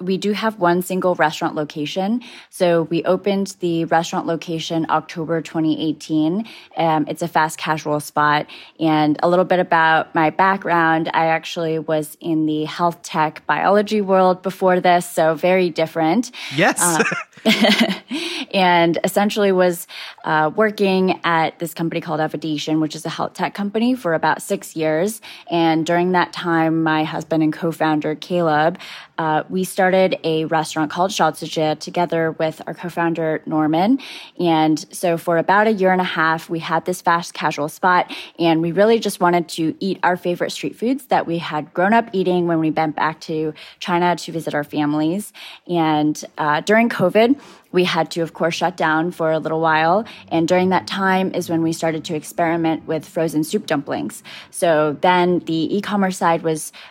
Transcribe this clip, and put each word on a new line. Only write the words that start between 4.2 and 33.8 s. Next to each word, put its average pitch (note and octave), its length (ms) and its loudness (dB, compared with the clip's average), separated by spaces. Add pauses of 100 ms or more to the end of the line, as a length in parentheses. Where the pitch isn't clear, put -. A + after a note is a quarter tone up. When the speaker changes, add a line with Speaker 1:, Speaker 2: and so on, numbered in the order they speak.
Speaker 1:
location E3 640 -4
October D#3+ 540 -2
twenty D#3+ 480 -2
eighteen. D#3+ 580 -2 (300)
Um, D#3 280 2
it's - 140 -8
a E3+ 80 -4
fast D#3+ 300 0
casual D#3 420 -2
spot. D3 460 0 (340)
And D#3 420 2
a E3+ 60 4
little F3+ 160 4
bit F3+ 160 2
about D#3+ 540 2
my D#3 160 2
background, E3+ 840 2
I E3 140 2
actually D#3+ 520 -2
was D#3 400 -4
in D#3 280 0
the D3+ 180 -2
health E3 380 -2
tech D#3 440 -4
biology G3+ 540 2
world F#3 400 4
before F#3 400 2
this, F3+ 280 2
so D#3+ 260 2
very F3+ 340 2
different. D#3+ 640 0 (260)
Speaker 2:
Yes. G#3+ 240 2
Speaker 1:
Uh, E3 240 2 (400)
<laughs> G#3 480 4 (600)
and F3 500 4
essentially G3+ 480 0
was, F3+ 340 0 (380)
uh, D#3 300 2
working G3 720 2
at E3 340 0
this E3 160 -8
company E3 260 -4
called D#3 200 -4
Evidation, D#3 600 -2
which D#3 160 -2
is D3+ 80 -14
a E3 60 -6
health - 240 -6
tech - 180 -4
company, A3 420 0
for E3+ 200 -2
about D#3 260 0
six - 340 -6
years. D#3+ 460 0 (300)
And E3 340 2
during F3 280 2
that F3 200 2
time, E3 520 0
my D#3 200 2
husband D#3+ 380 -2
and D#3 100 2
co-founder, D#3 600 -2
Caleb, E3 640 0 (400)
uh, D#3 320 0
we F#3 140 -2
started F#3 600 2
a D#3+ 220 -2
restaurant D#3 440 -2
called F3 200 0
Xiao D#3+ 220 0
Cijie D#3 480 -2
together E3+ 520 -2
with D#3 340 -4
our E3 80 -10
co-founder, E3 720 -2
Norman. D#3+ 540 2 (400)